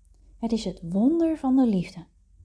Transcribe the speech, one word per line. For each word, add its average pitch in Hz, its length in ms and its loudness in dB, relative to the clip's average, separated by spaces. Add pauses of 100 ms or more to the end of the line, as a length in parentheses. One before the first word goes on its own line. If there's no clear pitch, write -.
(380)
Het 226 140 -4
is 220 120 -2
het 185 180 -8
wonder 294 560 0
van 262 180 0
de 262 100 4
liefde. 180 400 -2 (380)